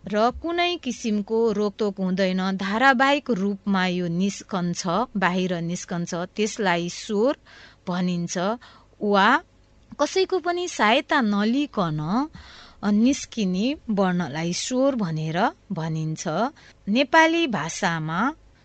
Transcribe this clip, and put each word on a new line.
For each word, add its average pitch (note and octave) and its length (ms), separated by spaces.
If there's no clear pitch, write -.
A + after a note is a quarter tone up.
र G#3+ 220
कुनै F4 460
किसिमको A3+ 760
रोकटोक G#3 460
हुँदैन, F#3+ 580
धारावाहिक C4 760
रूपमा G3 560
यो F3+ 220
निस्कन्छ, F3 760
बाहिर F#3 440
निस्कन्छ, E3+ 540
त्यसलाई F3+ 720
स्वर A3 480
भनिन्छ। F3+ 500
वा G3+ 260
कसैको F#4 380
पनि F4 300
सहायता C4+ 520
नलिकन G#3 800
निस्किने G#3 840
वर्णलाई F3 640
स्वर B3+ 420
भनेर D#3+ 440
भनिन्छ। D#3+ 520
नेपाली D#4+ 580
भाषामा E3 720